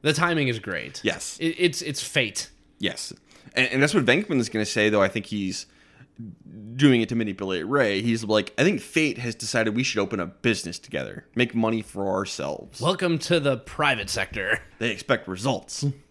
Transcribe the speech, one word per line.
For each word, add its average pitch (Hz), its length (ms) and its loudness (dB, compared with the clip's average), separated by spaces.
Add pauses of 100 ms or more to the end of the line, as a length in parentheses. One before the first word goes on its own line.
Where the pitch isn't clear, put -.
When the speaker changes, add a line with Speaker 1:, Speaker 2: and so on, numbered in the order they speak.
Speaker 1:
The 151 100 2
timing 160 360 2
is 113 100 -2
great. 78 440 -8
Speaker 2:
Yes. - 360 -2
Speaker 1:
It, 165 180 -2
it's, 175 240 2
it's 139 220 -6
fate. - 460 -2 (280)
Speaker 2:
Yes. - 360 -6 (420)
And, 127 140 2
and 131 120 2
that's 147 140 4
what 143 100 4
Venkman 135 340 4
is 107 100 0
gonna 107 160 0
say, 107 240 4
though 104 120 4
I 95 60 6
think 101 180 -4
he's 95 400 -4 (1080)
doing 131 260 6
it 107 80 0
to 117 60 -2
manipulate 95 520 -2
Ray. 110 340 2
He's 113 220 0
like, 107 340 0
"I 131 60 4
think 196 180 2
fate 156 360 0
has 120 160 -4
decided 110 420 -2
we 123 80 2
should - 160 0
open 98 200 -2
a 85 80 -2
business 92 520 -2
together, - 460 -8 (100)
make 120 200 0
money 113 260 0
for 98 280 -6
ourselves." 95 720 -4
Speaker 1:
Welcome 170 380 2
to 170 200 2
the 139 180 2
private 120 540 -2
sector. 104 480 -2 (200)
Speaker 2:
They 113 120 0
expect 113 360 -2
results. 101 580 -4 (260)